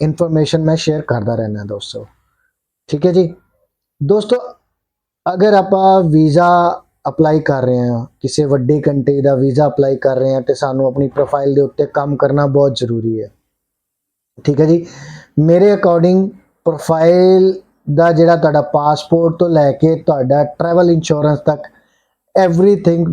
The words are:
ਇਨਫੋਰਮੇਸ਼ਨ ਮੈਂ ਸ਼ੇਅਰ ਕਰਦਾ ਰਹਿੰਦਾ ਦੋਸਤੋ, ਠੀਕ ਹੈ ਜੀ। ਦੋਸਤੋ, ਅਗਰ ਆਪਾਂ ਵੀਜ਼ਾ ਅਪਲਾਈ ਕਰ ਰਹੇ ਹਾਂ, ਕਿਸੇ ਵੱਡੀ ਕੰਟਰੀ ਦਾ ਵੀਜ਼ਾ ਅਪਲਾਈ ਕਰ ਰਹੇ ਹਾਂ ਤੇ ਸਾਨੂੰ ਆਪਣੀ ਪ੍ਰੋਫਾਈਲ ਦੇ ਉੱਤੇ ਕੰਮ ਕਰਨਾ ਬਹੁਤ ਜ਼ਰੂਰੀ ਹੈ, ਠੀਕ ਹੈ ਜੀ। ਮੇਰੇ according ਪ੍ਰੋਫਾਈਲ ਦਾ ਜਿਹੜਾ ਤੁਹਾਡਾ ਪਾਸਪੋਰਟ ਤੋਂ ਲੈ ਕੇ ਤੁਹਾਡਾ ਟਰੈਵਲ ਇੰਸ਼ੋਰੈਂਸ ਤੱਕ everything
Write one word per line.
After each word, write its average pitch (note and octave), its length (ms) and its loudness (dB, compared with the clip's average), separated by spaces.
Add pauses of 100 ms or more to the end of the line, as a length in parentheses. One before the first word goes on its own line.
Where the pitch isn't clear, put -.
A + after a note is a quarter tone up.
ਇਨਫੋਰਮੇਸ਼ਨ D#3 640 -2
ਮੈਂ D#3+ 120 2
ਸ਼ੇਅਰ D#3 260 -4
ਕਰਦਾ A#2 320 -4
ਰਹਿੰਦਾ G#2+ 300 -6
ਦੋਸਤੋ, G#2 400 -12 (840)
ਠੀਕ D3+ 180 -4
ਹੈ F3+ 60 2
ਜੀ। F3 200 0 (680)
ਦੋਸਤੋ, G#3 360 -2 (880)
ਅਗਰ F#3 280 0
ਆਪਾਂ F#3+ 480 2
ਵੀਜ਼ਾ D#3 440 2 (600)
ਅਪਲਾਈ D#3 320 0
ਕਰ C#3 220 -2
ਰਹੇ B2+ 160 0
ਹਾਂ, A#2+ 260 -4 (180)
ਕਿਸੇ D3+ 220 -2
ਵੱਡੀ C#3 360 0
ਕੰਟਰੀ C#3 400 0
ਦਾ C#3 140 2
ਵੀਜ਼ਾ C3+ 320 0
ਅਪਲਾਈ C3+ 300 0
ਕਰ C3+ 200 0
ਰਹੇ C3+ 180 0
ਹਾਂ C3+ 60 -2
ਤੇ B2+ 140 -2
ਸਾਨੂੰ C3+ 320 -2
ਆਪਣੀ C3+ 220 -2
ਪ੍ਰੋਫਾਈਲ C#3 460 -2
ਦੇ C#3+ 60 2
ਉੱਤੇ C#3 340 -2
ਕੰਮ C#3+ 220 -4
ਕਰਨਾ C#3+ 300 0
ਬਹੁਤ C#3 300 0
ਜ਼ਰੂਰੀ A2+ 460 -4
ਹੈ, G#2 60 -12 (1160)
ਠੀਕ D3 160 0
ਹੈ D#3+ 60 2
ਜੀ। E3+ 180 2 (560)
ਮੇਰੇ F3+ 340 4
according F#3 520 2 (400)
ਪ੍ਰੋਫਾਈਲ F3+ 840 2 (420)
ਦਾ E3 180 4
ਜਿਹੜਾ E3+ 240 4
ਤੁਹਾਡਾ D3+ 240 0 (120)
ਪਾਸਪੋਰਟ E3 640 0
ਤੋਂ F3 100 0
ਲੈ D3+ 240 2
ਕੇ D#3+ 240 0
ਤੁਹਾਡਾ C#3+ 460 0 (160)
ਟਰੈਵਲ E3+ 320 0
ਇੰਸ਼ੋਰੈਂਸ D3+ 560 0
ਤੱਕ D3+ 200 -4 (680)
everything F3 800 2